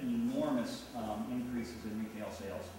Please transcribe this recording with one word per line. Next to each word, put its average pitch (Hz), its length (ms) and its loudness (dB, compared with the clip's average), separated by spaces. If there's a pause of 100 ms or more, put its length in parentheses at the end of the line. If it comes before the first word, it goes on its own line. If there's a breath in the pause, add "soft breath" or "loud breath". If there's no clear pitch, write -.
enormous, 254 840 4 (140)
um, 110 340 0
increases 120 440 0 (100)
in 107 140 -2
retail 107 320 -4
sales. 98 340 -4 (140)